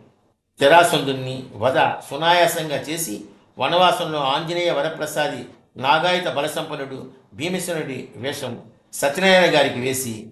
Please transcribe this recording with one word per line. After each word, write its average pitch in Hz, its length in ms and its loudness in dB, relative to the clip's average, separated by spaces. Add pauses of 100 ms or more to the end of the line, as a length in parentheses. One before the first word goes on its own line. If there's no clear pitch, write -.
(600)
జరాసంధుణ్ణి 135 880 4 (100)
వధ 131 220 0
సునాయాసంగా 160 1000 0
చేసి, 127 480 -6 (340)
వనవాసంలో 165 600 2
ఆంజనేయ 165 520 -2
వరప్రసాది 143 760 -4 (300)
నాగాయుధ 175 520 0
బలసంపన్నుడు 143 840 -6 (240)
భీమసేనుడి 160 840 -6
వేషం 120 460 -8 (300)
సత్యనారాయణ 180 600 4
గారికి 131 260 2
వేసి 123 520 -4